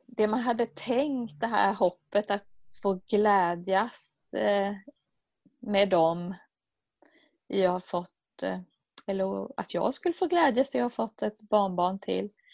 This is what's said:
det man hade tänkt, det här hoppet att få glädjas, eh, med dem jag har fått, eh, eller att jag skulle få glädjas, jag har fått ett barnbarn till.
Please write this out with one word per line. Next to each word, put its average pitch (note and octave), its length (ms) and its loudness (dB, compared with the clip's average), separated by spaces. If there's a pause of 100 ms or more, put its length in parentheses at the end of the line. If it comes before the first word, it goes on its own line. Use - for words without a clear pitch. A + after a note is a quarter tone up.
det G#3+ 200 -2
man A3 140 0
hade A#3 260 -2
tänkt, B3+ 760 -4
det A3+ 60 -4
här G3+ 260 2
hoppet G3+ 580 0
att G3+ 160 -4 (360)
få G3 120 0
glädjas, F#3+ 1400 0
eh, G3+ 420 0 (840)
med G3+ 300 2
dem F3 460 2 (1120)
jag F#3 240 2
har F#3 100 -2
fått, - 640 -10
eh, F#3 180 -4 (460)
eller G3 540 -4
att - 140 -8
jag F#3 200 0
skulle F4 200 -2
få F#4 120 -2
glädjas, C#4 480 2
jag A#3+ 80 0
har A#3+ 80 -2
fått - 320 -6
ett G#3+ 200 -6
barnbarn F#3+ 560 0
till. F#3+ 320 -4 (240)